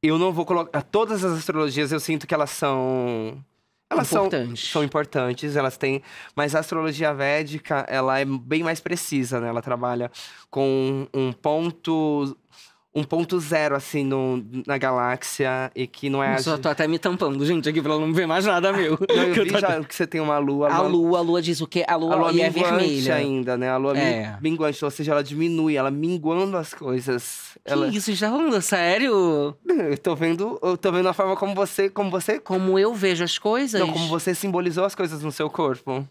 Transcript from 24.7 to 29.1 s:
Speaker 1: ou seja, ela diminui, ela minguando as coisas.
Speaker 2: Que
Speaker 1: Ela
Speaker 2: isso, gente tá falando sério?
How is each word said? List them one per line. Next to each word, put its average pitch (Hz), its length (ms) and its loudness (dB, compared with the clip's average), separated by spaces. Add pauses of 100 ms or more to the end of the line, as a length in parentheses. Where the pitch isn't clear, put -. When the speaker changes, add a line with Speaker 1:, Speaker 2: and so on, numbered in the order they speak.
Speaker 1:
ou 143 60 0
seja, 151 220 -2
ela 147 120 2
diminui, 156 520 0
ela 135 140 2
minguando 170 680 0
as 156 160 -6
coisas. 127 760 -4 (140)
Speaker 2:
Que - 60 -2
Speaker 1:
Ela 320 160 2
Speaker 2:
isso, 208 240 -2
gente 185 80 -2
tá 214 100 2
falando 269 320 2
sério? 175 960 2 (100)